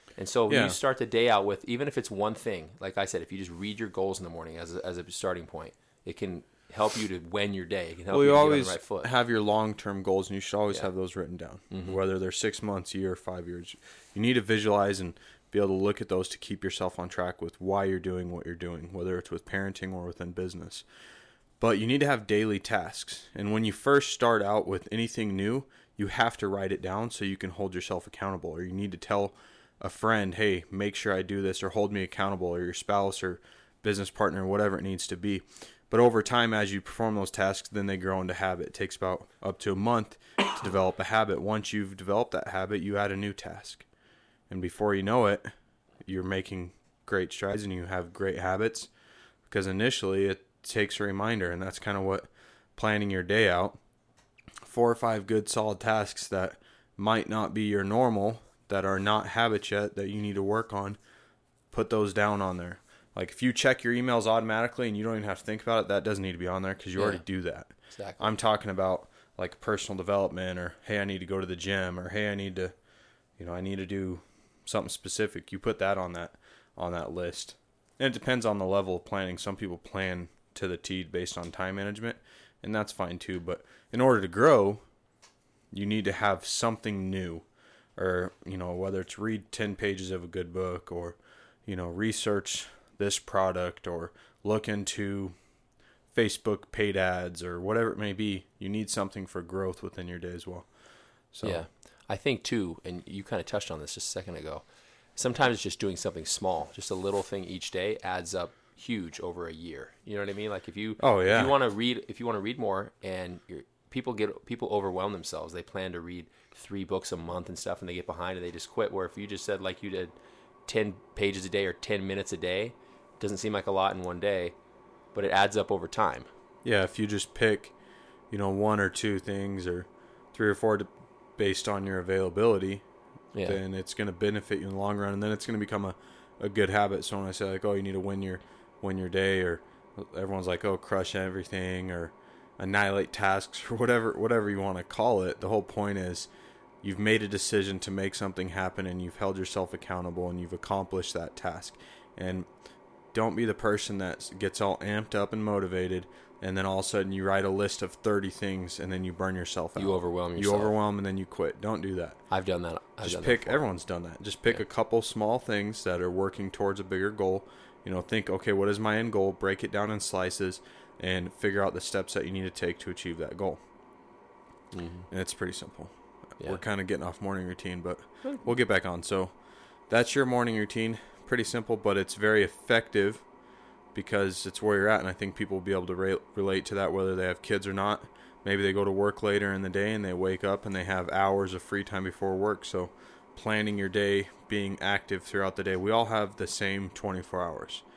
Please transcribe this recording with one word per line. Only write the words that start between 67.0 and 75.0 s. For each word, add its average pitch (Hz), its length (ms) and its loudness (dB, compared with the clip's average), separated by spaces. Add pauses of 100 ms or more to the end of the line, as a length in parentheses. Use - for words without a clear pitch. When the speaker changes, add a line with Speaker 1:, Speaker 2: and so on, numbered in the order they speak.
Speaker 1:
Yeah. 101 40 4
Speaker 2:
already 95 200 0
do 92 180 -2
that. - 240 -6 (220)
Speaker 1:
Exactly. - 380 -10
Speaker 2:
I'm 107 100 2
talking 107 340 2
about, 92 380 0 (280)
like, 92 240 -8
personal 101 360 -2
development, 92 640 0
or, 87 160 -8 (100)
"Hey, 104 160 -2
I 98 40 0
need 98 140 -4
to 90 80 -10
go 95 140 -2
to 92 60 -4
the 90 100 -4
gym," 92 420 -2
or, 90 120 -8
"Hey, 104 200 -2
I 101 40 -2
need 98 220 -6
to, 92 160 -4 (640)
you 87 60 -12
know, 85 100 -6
I 90 60 -6
need 98 160 -4
to 95 100 -4
do 92 340 -4 (460)
something - 240 -2
specific." - 600 -4